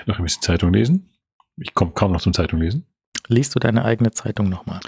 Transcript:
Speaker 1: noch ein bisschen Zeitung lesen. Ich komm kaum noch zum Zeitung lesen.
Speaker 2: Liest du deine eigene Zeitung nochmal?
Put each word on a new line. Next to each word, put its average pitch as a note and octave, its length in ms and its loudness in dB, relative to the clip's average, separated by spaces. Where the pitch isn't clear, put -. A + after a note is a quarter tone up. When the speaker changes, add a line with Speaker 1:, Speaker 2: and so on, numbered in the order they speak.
Speaker 1:
noch G2+ 120 -2
ein F2+ 60 -2
bisschen - 180 -4
Zeitung F2 320 2
lesen. B2+ 360 2
Ich - 160 -14
komm E2+ 200 0
kaum G2+ 180 0
noch F2 100 0
zum F2+ 120 2
Zeitung E2 260 0
lesen. F2+ 280 -2
Speaker 2:
Liest B2+ 280 2
du - 40 0
deine A2+ 260 2
eigene A2+ 260 2
Zeitung G#2 380 -2
nochmal? F#2 380 -6